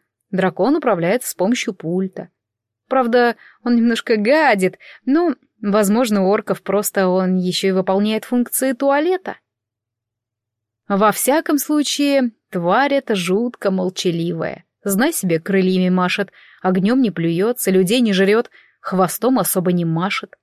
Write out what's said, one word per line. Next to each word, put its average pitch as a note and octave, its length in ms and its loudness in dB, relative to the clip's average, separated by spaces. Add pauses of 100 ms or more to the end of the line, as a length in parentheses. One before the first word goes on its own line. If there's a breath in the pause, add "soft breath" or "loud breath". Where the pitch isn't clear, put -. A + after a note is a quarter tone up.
(300)
Дракон G3+ 460 0
управляется G#3 540 -2
с - 40 -12
помощью A3 400 -2
пульта. F3+ 560 -6 (580)
Правда, A#3+ 480 2 (260 soft breath)
он A#3+ 140 0
немножко A#3 400 0
гадит, G#3+ 600 2 (260 loud breath)
но, D#4 300 2 (260)
возможно, G#3 640 2
у F#3 60 2
орков G#3 320 -2
просто G3 460 -2
он F#3 280 2
ещё F3+ 320 -2
и F#3+ 40 2
выполняет G3+ 520 0
функции B3 480 -2
туалета. D4 640 0 (1500)
Во G3+ 240 2
всяком D4+ 460 0
случае, C#4 760 0 (180)
тварь G#3 440 0
эта C4+ 200 -2
жутко G3 560 -2
молчаливая. F3 920 -4 (180)
Знай G#3 300 0
себе, E3 280 -2
крыльями F#3 480 0
машет, F#3 420 0 (320 soft breath)
огнём F#3+ 380 2
не A3+ 100 2
плюётся, E3+ 600 -2
людей F#3+ 300 2
не A3 120 2
жрёт, G3 380 2 (340 soft breath)
хвостом F#3+ 540 0
особо F3+ 340 0
не F3 140 0
машет. E3 560 -4